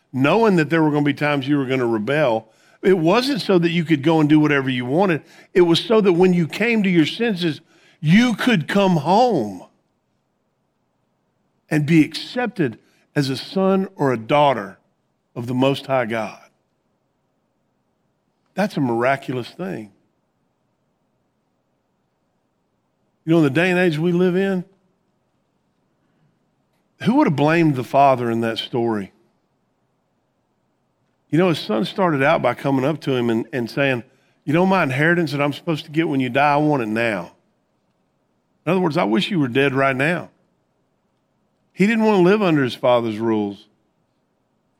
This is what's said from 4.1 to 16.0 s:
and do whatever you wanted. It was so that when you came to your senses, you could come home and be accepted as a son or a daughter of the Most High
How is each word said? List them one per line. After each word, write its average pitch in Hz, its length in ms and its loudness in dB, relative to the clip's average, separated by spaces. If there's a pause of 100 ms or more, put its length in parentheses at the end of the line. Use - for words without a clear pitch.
and 151 80 2
do 156 100 6
whatever 143 320 2
you 123 140 -4
wanted. 156 380 0 (300)
It 185 100 4
was 165 180 2
so 220 200 0
that 190 120 2
when 180 200 4
you 175 140 0
came 220 380 -2
to 190 60 0
your 165 160 2
senses, 175 540 -4 (400)
you 208 340 4
could 202 340 0
come 190 280 2
home 151 680 0 (2000)
and 151 180 0
be 156 180 4
accepted 175 760 -6 (360)
as 143 140 -2
a 131 80 -4
son 190 600 -2
or 139 160 0
a 120 60 -2
daughter 113 600 0 (560)
of 120 120 -10
the 131 80 -6
Most 135 320 0
High 131 200 0